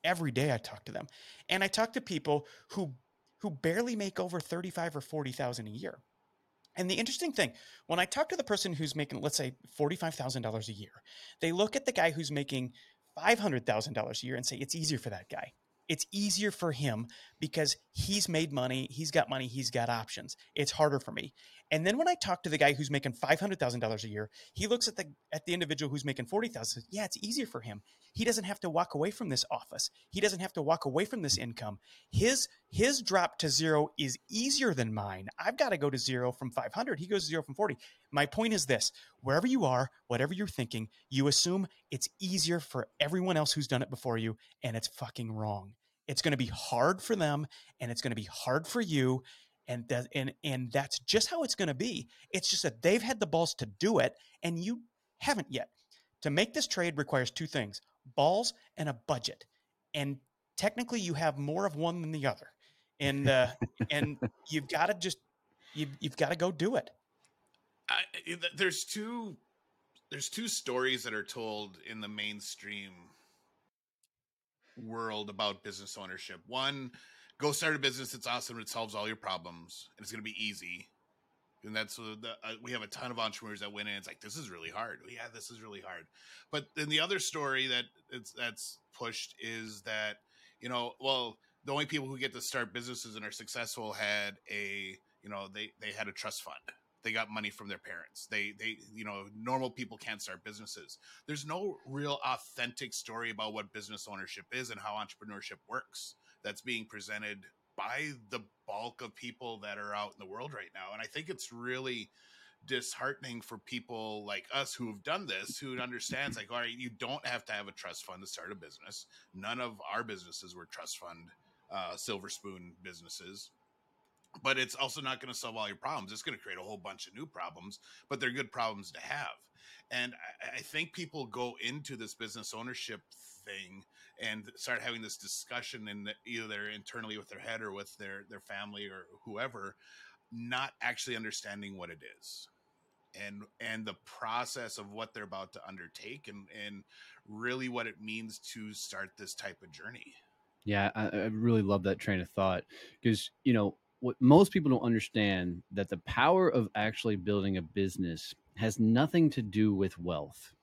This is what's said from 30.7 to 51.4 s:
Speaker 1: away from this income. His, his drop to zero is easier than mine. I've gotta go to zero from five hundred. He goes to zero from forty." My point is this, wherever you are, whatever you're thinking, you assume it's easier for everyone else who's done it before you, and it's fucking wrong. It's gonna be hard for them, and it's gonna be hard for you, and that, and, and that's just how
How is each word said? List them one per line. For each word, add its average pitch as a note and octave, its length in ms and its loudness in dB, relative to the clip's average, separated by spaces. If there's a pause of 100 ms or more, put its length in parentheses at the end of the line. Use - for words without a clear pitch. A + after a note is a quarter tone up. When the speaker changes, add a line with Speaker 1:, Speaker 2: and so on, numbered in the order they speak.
Speaker 1:
away C#3+ 180 4
from A3 200 -2
this C3+ 120 4
income. A2+ 440 -4 (320)
His, A#3+ 360 6 (220)
his B3+ 320 6
drop F#3 380 4
to D#3+ 100 2
zero D3+ 480 6
is C3 220 0 (100)
easier B3 460 4
than A2 180 2
mine. G2 360 -2 (100)
I've G3+ 180 2
gotta A#3+ 200 6
go C#3+ 120 4
to C3+ 80 0
zero B2 340 2
from B2+ 200 -6
five A#2+ 220 -2
hundred. A3+ 260 -2
He F3+ 80 -4
goes G3 160 2
to D#3 40 -4
zero D#3+ 140 0
from C#3 140 -10
forty." G#3 200 2 (360)
My C#3+ 160 6
point A3 260 2
is D3+ 140 2
this, B2 240 4 (300)
wherever D3+ 260 4
you B3+ 180 6
are, B2+ 240 6 (180)
whatever C3 260 4
you're G3 120 -2
thinking, A2+ 440 -2 (200)
you C3+ 180 4
assume F3 400 4 (220)
it's - 180 -2 (120)
easier F3 400 2
for - 280 -4 (120)
everyone F3+ 360 4
else D3+ 160 6
who's C#3+ 160 2
done C3 140 4
it - 80 -2
before A#2+ 280 0
you, A2 200 0 (240)
and A2+ 160 -2
it's A2 100 -2
fucking A2+ 440 -8
wrong. G#2 420 -4 (340)
It's C#3 140 -2
gonna D3 160 4
be B2+ 160 0
hard D3 480 4
for A3+ 140 2
them, D3+ 320 2 (320)
and A#2+ 100 -4
it's A#2 120 -2
gonna A#2+ 120 0
be G#2+ 180 -4
hard D3 360 2
for A#3+ 140 2
you, C3 420 4 (440)
and A#2+ 200 -4
that, B2+ 260 0
and, C3+ 200 -2 (100)
and B2+ 280 -2
that's C#3 280 0
just - 300 4
how E4+ 120 0